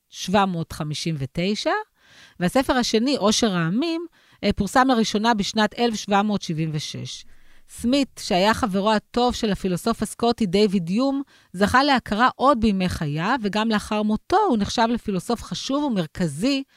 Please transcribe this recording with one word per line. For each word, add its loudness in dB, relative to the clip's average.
שבע 0
מאות -4
חמישים -6
ותשע, -4
והספר 2
השני, 2
"עושר 2
העמים", -2
אה, 2
פורסם 2
לראשונה 2
בשנת -2
אלף 0
שבע 0
מאות 0
שבעים -4
ושש. -10
סמית, -2
שהיה 2
חברו 0
הטוב 0
של -2
הפילוסוף -2
הסקוטי 0
דיוויד 2
יום, 0
זכה 4
להכרה 2
עוד 2
בימי 2
חייו, -2
וגם -2
לאחר 0
מותו 0
הוא 4
נחשב 0
לפילוסוף -2
חשוב -4
ומרכזי -2